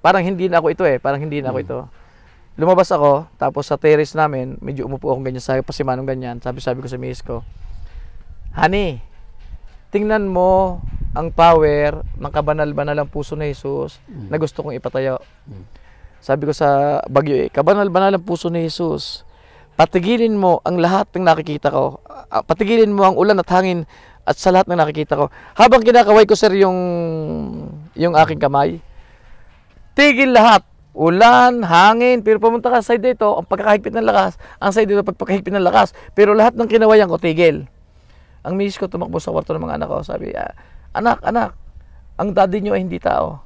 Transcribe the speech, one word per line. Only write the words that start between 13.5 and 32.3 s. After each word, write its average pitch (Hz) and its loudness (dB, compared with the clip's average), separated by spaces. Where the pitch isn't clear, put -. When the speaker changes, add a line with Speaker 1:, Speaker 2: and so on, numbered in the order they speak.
Speaker 1:
Jesus 139 -10
Speaker 2:
Mm. 123 -16
Speaker 1:
na 143 -6
gusto 160 -6
kong 131 -10
ipatayo." 131 -6
Speaker 2:
Mm. 98 -20
Speaker 1:
Sabi 143 -2
ko 151 -2
sa 143 0
bagyo, 143 0
eh, 135 -2
"Kabanal-banal 196 0
ang 175 -4
puso 170 -6
ni 170 -4
Jesus. 156 -6
Patigilin 208 0
mo 185 2
ang 175 -4
lahat 185 0
ng 185 0
nakikita 156 0
ko. 139 -2
Ah, - -4
patigilin 214 2
mo 196 4
ang - -2
ulan 190 2
at - -6
hangin 180 0
at - -2
sa 185 2
lahat 185 4
ng 175 -2
nakikita 151 -2
ko." 143 -2
Habang 247 6
kinakaway 220 6
ko, 214 4
sir, 208 2
yung, 190 2
yung 170 0
aking 156 2
kamay, 143 0
tigil 269 4
lahat. 220 8
Ulan, 233 4
hangin, 220 4
pero 214 2